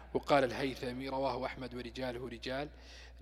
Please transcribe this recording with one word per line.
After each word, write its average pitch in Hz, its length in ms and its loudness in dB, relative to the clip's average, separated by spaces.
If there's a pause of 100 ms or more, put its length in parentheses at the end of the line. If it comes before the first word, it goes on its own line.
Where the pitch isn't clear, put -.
(140)
وقال 135 300 8
الهيثمي: 127 640 -2
"رواه 131 380 2
أحمد 127 280 -6
ورجاله 123 540 -4
رجال، 127 400 -2 (540)